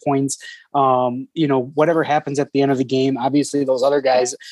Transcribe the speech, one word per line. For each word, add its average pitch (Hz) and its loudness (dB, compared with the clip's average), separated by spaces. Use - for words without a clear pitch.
points. 139 -2
Um, 127 2
you 165 0
know, 135 0
whatever 156 2
happens 143 -2
at 139 -4
the 139 2
end 139 2
of 127 0
the 135 2
game, 131 0
obviously 139 0
those 131 0
other 143 2
guys 127 2